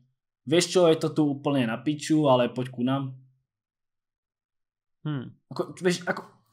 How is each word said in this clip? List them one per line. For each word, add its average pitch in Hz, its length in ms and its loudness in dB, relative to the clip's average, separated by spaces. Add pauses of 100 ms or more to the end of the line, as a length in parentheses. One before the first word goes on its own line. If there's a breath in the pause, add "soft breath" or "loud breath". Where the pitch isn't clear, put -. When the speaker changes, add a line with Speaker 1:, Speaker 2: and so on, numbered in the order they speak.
(460)
Speaker 1:
„vieš 170 240 2
čo, 180 160 4
je 160 120 6
to 160 120 -2
tu 156 160 0
úplne 143 400 0
na 113 160 -4
piču, 151 460 0
ale 123 220 4
poď 127 200 -6
ku - 140 -10
nám“. 135 340 -2 (1800)
Speaker 2:
Hmm. 139 320 -8 (160)
Speaker 1:
Ako, - 320 -8
vieš, 175 240 -2
ako, - 240 -8 (240)